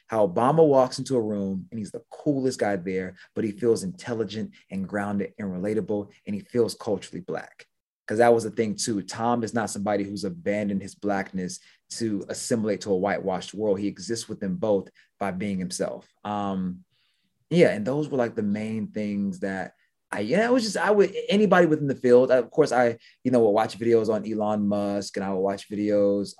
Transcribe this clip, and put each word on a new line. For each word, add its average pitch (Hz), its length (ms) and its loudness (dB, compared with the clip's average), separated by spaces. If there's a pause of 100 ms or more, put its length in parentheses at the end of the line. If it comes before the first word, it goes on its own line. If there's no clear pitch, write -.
how 107 200 2
Obama 131 380 4
walks 131 340 4
into 131 160 -2
a 120 60 2
room 98 500 -4
and 113 80 -8
he's 101 120 -10
the - 200 -12
coolest 131 480 -2
guy 104 160 0
there, 92 400 -6 (180)
but 107 100 -2
he 107 80 -2
feels 113 320 2
intelligent 107 680 -6 (180)
and 95 180 -6
grounded 101 520 -4
and 104 100 -6
relatable, 101 600 -4 (180)
and 101 80 -6
he 98 60 -8
feels 113 340 -2
culturally 95 460 -6
Black. - 440 -12 (420)
'Cause 107 120 -2
that 120 160 8
was 113 80 0
the 107 80 -6
thing 104 240 -2
too. 101 260 -2
Tom 117 420 -2
is 107 120 -6
not 107 160 -2
somebody 104 320 -2
who's 98 220 -6
abandoned 101 580 -4
his 95 100 -14
Blackness 95 680 -6 (300)
to 107 400 -4
assimilate 107 520 -2
to 107 100 -4
a 92 60 2
whitewashed 92 580 -2
world. 101 240 0
He 101 80 -4
exists 101 420 -8
with 107 100 -10
them 92 180 -4
both 101 320 0 (300)
by 101 120 -4
being 95 260 -4
himself. 90 500 -6 (160)
Um, 98 600 -4 (640)
yeah, 160 200 6
and 104 140 -2
those 143 240 -2
were, 139 120 -4
like, 117 160 -2
the 110 80 -2
main 107 480 -2
things 101 480 -4
that 95 340 -6 (380)
I, 98 80 -4
yeah, 151 260 0
it 240 60 0
was 254 120 2
just, 208 140 -4
I 180 140 2
would, 202 240 4 (140)
anybody 185 360 6
within 151 220 2
the 131 80 0
field, 123 360 6
I, 131 60 8
of 117 140 0
course, 143 200 4
I, 120 280 2 (240)
you 131 80 0
know, 123 80 6
would 110 100 6
watch 110 300 2
videos 113 340 4
on 104 180 -4
Elon 107 360 0
Musk, 101 500 -2
and 95 80 -2
I 98 80 -2
would 92 60 -2
watch 98 280 -2
videos 101 720 0